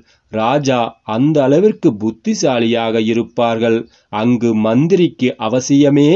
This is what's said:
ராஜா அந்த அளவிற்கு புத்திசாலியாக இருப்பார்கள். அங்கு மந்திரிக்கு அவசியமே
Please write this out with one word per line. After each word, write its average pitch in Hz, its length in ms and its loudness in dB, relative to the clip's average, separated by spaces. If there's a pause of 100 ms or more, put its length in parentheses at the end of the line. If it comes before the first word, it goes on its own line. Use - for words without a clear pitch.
(320)
ராஜா 127 480 -2 (240)
அந்த 135 400 0
அளவிற்கு 175 520 2
புத்திசாலியாக 113 1040 -2
இருப்பார்கள். 113 760 -2 (300)
அங்கு 117 460 0
மந்திரிக்கு 131 800 0
அவசியமே 139 800 2